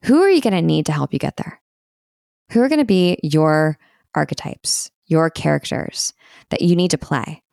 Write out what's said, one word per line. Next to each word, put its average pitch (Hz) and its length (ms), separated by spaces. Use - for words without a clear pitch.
Who 285 160
are 392 80
you 349 100
gonna 190 200
need 156 260
to 160 60
help 139 200
you 139 80
get 139 160
there? - 240
Who 233 120
are 269 60
gonna 302 160
be 180 380
your 156 560
archetypes, - 760
your 160 240
characters - 800
that - 140
you 175 120
need 180 160
to 151 80
play - 540